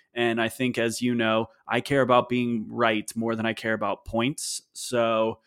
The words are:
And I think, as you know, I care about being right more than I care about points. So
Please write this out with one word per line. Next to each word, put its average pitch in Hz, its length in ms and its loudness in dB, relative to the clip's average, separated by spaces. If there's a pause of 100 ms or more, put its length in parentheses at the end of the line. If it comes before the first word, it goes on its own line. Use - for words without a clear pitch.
(120)
And 117 300 0
I 113 80 0
think, 127 260 -2
as 117 240 0
you 123 140 0
know, 113 320 2 (220)
I 117 120 0
care 139 220 2
about 123 260 4
being 120 400 0
right 113 480 0
more 113 180 0
than 110 120 -2
I 113 80 0
care 113 180 -4
about 101 320 -4
points. - 560 -2 (140)
So 113 720 0